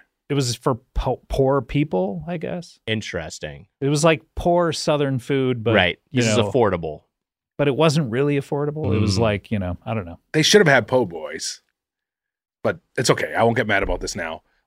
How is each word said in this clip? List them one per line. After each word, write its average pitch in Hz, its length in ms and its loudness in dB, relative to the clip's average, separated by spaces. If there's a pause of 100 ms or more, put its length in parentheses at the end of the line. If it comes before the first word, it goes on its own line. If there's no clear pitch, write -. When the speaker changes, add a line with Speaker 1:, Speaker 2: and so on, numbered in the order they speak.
(300)
Speaker 1:
It 143 40 -2
was 123 200 0
for 131 220 0 (180)
po-, - 340 -2
poor 135 340 0
people, 185 640 -4
I 180 80 -6
guess. 170 500 -10
Speaker 2:
Interesting. 80 800 -8 (140)
Speaker 1:
It 135 80 -2
was, 147 160 0
like, 160 180 4 (140)
poor 175 360 0
Southern 143 460 -2
food, 127 460 -2
but, 110 100 2
Speaker 2:
Right. 90 240 4 (140)
Speaker 1:
you 123 100 2
Speaker 2:
This 113 80 2
is 107 80 2
Speaker 1:
know, 104 100 2
Speaker 2:
affordable. 90 540 0 (560)
Speaker 1:
but 143 80 2
it 139 80 2
wasn't 147 380 2
really 143 260 0
affordable. 147 560 -4
It 104 60 2
was 104 180 2
Speaker 2:
Mm. 117 40 4
Speaker 1:
like, 104 280 0
you 107 80 -2
know, 90 260 -6
I 113 100 -6
don't 101 120 -6
know. 82 140 -16 (120)
Speaker 3:
They 156 100 2
should 208 180 6
have 156 120 6
had 120 140 4
po' 127 200 2
boys, 78 540 -10 (1040)
but 101 160 -2 (180)
it's 131 140 2
okay. - 240 0
I 104 80 2
won't 117 140 4
get 120 100 0
mad 98 160 2
about 90 160 -4
this 92 160 -8
now 82 280 -8 (240)